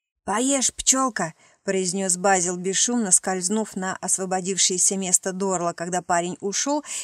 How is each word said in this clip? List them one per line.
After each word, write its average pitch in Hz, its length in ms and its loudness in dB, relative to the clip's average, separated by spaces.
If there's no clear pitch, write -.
"Поешь, 254 480 0
пчёлка", 247 600 0
произнёс 190 500 0
Базил, 180 400 2
бесшумно 190 540 0
скользнув 190 640 0
на 185 240 -4
освободившееся 185 960 0
место 190 360 0
Дорла. 180 420 -2
Когда 175 260 -4
парень 175 400 0
ушёл, 277 420 -2